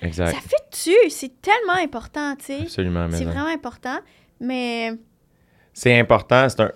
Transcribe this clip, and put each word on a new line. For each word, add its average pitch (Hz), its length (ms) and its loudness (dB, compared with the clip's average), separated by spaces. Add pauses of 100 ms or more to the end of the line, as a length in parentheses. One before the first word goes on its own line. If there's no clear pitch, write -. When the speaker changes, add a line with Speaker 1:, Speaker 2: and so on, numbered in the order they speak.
Speaker 1:
Exact. 85 320 -2
Speaker 2:
Ça - 60 -8
fait-tu? 427 720 2
C'est - 300 -12
tellement 370 420 0
important, 285 540 -8
tu - 100 -20
sais. 277 160 -8
Speaker 1:
Absolument, 87 460 -4
mais 82 100 -4
Speaker 2:
C'est 82 60 -4
Speaker 1:
non. 82 80 -4
Speaker 2:
vraiment 85 160 -4
important, 294 500 -8 (420)
mais 240 520 -6 (840)
Speaker 1:
C'est 123 240 4
important, 120 500 4
c'est - 120 -2
un, 107 160 2